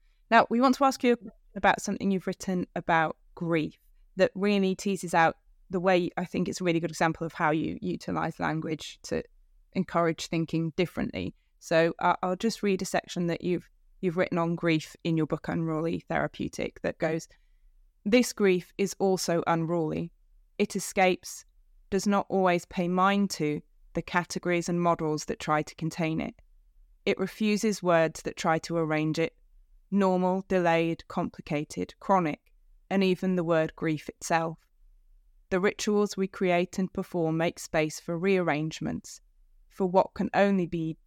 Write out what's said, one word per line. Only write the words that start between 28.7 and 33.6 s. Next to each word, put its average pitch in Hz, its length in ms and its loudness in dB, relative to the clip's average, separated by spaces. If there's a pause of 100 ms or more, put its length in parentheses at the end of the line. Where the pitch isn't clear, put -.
arrange 156 420 0
it, 165 160 -2 (560)
normal, 185 560 2
delayed, 165 600 2
complicated, - 920 -6
chronic, 180 400 0 (500)
and 196 140 2
even 185 320 2
the 180 80 0
word 160 320 0